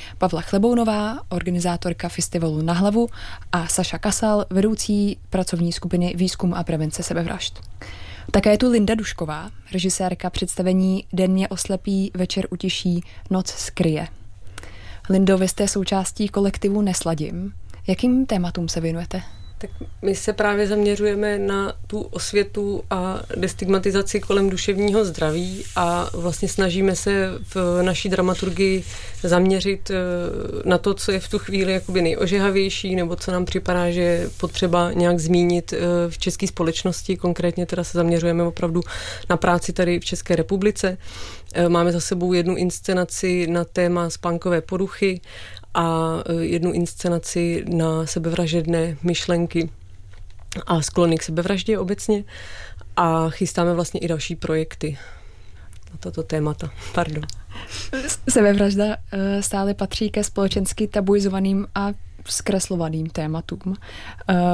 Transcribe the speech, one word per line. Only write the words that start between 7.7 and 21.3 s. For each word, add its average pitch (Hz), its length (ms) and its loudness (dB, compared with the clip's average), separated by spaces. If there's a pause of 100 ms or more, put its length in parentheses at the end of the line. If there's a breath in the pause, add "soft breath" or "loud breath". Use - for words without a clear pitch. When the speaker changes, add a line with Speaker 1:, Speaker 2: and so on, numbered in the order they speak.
Speaker 1:
Také 208 200 6
je 208 60 8
tu 247 140 4
Linda 220 240 4
Dušková, 170 540 -6 (240)
režisérka 180 560 0
představení 190 720 2 (100)
Den 185 180 4
mě 190 160 2
oslepí, 190 680 -2
večer 180 340 -2
utěší, 180 540 -2 (260 loud breath)
noc 185 200 0
skryje. 160 580 -2 (1040 loud breath)
Lindo, 190 280 6
vy 190 100 2
jste 202 200 0
součástí 196 600 -2
kolektivu 202 540 0
Nesladim. 175 720 -2 (340 loud breath)
Jakým 254 380 4
tématům 175 440 0
se 170 120 -2
věnujete? 170 400 -4 (360 loud breath)
Speaker 2:
Tak - 120 -6 (320)
my 196 140 2
se 214 180 -2
právě 208 340 2
zaměřujeme 208 720 2